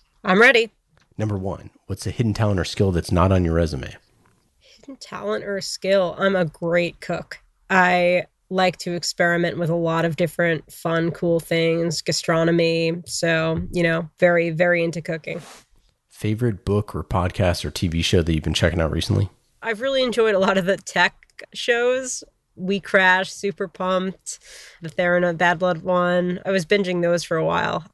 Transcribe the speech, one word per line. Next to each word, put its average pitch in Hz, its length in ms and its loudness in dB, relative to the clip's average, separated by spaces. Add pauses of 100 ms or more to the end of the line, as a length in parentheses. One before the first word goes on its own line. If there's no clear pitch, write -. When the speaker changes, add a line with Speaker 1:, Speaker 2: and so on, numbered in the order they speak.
(220)
Speaker 1:
I'm 196 180 2
ready. 233 300 4 (460)
Speaker 2:
Number 104 220 -2
one, 92 320 -8 (160)
what's - 200 -10
a 98 40 -4
hidden 107 240 0
talent 104 260 2
or 80 60 -2
skill 98 260 0
that's 82 180 -2
not 92 220 4
on 92 100 4
your 82 120 2
resume? 80 420 -2 (640)
Speaker 1:
Hidden - 360 -20
talent 208 480 -8
or 202 180 -6
skill? 185 560 0
I'm 196 180 2
a 180 80 2
great 170 560 -2
cook. - 400 -10 (300)
I 180 560 4 (240)
like 185 280 2
to 175 160 -6
experiment 170 640 0
with 170 120 -2
a 165 40 0
lot 165 300 0
of 165 120 -2
different 170 560 -2
fun, 165 380 -2
cool 170 300 0
things, 165 600 0
gastronomy. 165 1080 0
So, 165 560 -2 (100)
you 180 100 0
know, 165 260 0 (100)
very, 170 320 4
very 175 320 2
into 165 200 -4
cooking. 165 380 -10 (680)
Speaker 2:
Favorite 110 560 -2
book 104 300 0
or 80 100 -6
podcast 90 600 0
or 76 60 -6
T - 180 -2
V 82 140 0
show 90 200 2
that 80 100 0
you've 78 100 0
been 78 120 -2
checking 85 260 0
out 78 100 0
recently? 98 400 0 (320)
Speaker 1:
I've 220 180 -6
really 262 220 0
enjoyed 220 320 2
a 185 40 2
lot 190 200 4
of 185 60 0
the 185 120 2
tech - 380 0 (400)
shows. 254 720 -2 (320)
We 185 240 -4
Crash, 185 500 4
Super 196 380 -8
Pumped, 185 720 -4 (420)
the 165 60 -12
Theron 175 340 2
of 170 160 0
Bad 175 220 2
Blood 180 220 0
one. 180 600 0
I 190 60 -2
was 190 160 0
binging 180 360 0
those 170 200 0
for - 140 -4
a 160 80 0
while. 165 500 -2